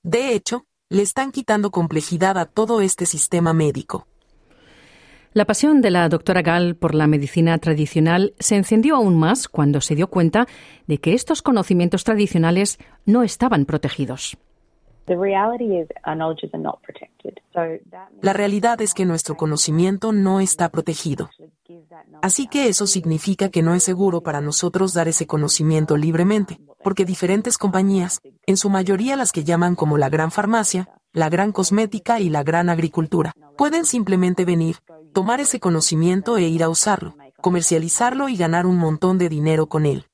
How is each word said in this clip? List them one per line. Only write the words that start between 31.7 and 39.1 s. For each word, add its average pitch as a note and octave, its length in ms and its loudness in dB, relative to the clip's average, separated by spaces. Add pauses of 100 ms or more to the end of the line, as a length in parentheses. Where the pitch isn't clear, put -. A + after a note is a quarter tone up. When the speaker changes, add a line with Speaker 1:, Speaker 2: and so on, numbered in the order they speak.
Speaker 1:
y F3+ 80 0
la D3+ 140 0
gran E3+ 260 0
agricultura, E3 640 -2 (240)
pueden D4+ 260 0
simplemente F#3 600 0
venir, E3 320 0 (340)
tomar A3 300 0
ese C4 180 -2
conocimiento F3 800 0
e F3+ 60 2
ir E3 200 0
a D#3+ 60 2
usarlo, F3+ 460 -2 (260)
comercializarlo F3+ 880 0
y A3+ 80 -4
ganar E3+ 280 0
un F3+ 120 2
montón E3+ 400 0